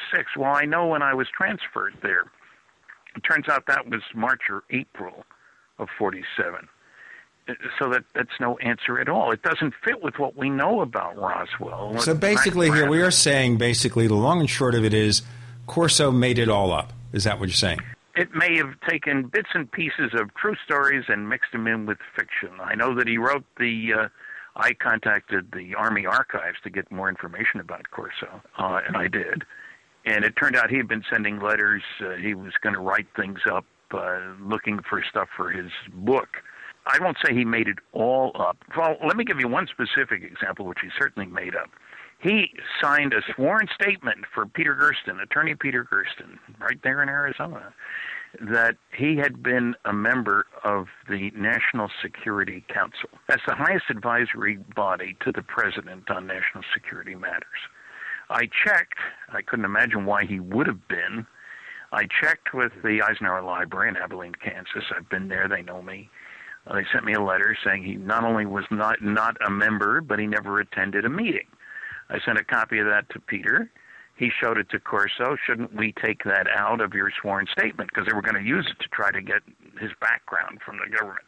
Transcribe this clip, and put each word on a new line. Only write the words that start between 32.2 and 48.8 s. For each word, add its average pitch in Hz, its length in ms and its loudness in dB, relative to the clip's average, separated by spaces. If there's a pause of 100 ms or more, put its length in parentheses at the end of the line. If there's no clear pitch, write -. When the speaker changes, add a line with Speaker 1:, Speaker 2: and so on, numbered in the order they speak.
Speaker 1:
was 95 180 -10 (100)
gonna 95 180 0
write 95 260 0 (100)
things 98 240 -4 (100)
up, 95 140 0 (280)
uh, 92 280 -2 (200)
looking 104 480 -4
for 101 140 -2
stuff - 320 -2
for 90 160 -4
his 90 220 -6 (200)
book. 104 360 0 (580)
I 139 140 6
won't 175 240 0
say 151 80 4
he 117 120 4
made 113 240 2
it 101 100 0 (140)
all 131 420 2
up. 87 220 0 (200)
Well, 160 200 4 (100)
let 175 100 4
me 233 80 0
give 185 140 0
you 127 100 2
one 165 200 0
specific 117 560 0
example, 95 420 -6
which 90 160 -6
he 95 60 -10 (100)
certainly 90 320 -4
made 90 240 -6
up. 90 160 -6 (480)
He 196 340 2 (280)
signed 143 340 4
a 107 80 2 (120)
sworn 185 380 2
statement 156 600 0
for 107 140 -2
Peter 147 280 0
Gersten, 131 460 2
attorney 151 340 0
Peter 127 300 -2
Gersten, 92 540 -4 (220)
right 120 220 -2
there 135 200 2
in 139 60 2
Arizona, 139 640 -4 (680)
that 117 360 4 (200)